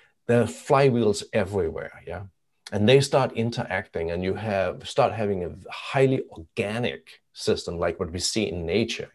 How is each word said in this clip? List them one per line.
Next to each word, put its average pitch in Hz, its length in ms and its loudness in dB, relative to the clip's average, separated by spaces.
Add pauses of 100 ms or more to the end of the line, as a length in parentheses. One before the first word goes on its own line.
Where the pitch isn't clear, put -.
(260)
There 120 140 4
are 110 60 2
flywheels 120 880 2
everywhere, 95 760 -2
yeah? 90 160 -8 (500)
And 104 160 4
they 135 120 8
start 139 320 2
interacting, 101 800 -4
and 87 100 -2
you 92 120 0
have, 95 540 -2
start 120 240 2
having 101 320 -2
a 80 120 -10 (140)
highly 135 600 2
organic 107 920 -6 (120)
system 87 460 -2
like 87 200 -2
what 85 140 -4
we 90 80 -6
see 104 280 0
in 87 160 -6
nature, 107 500 -2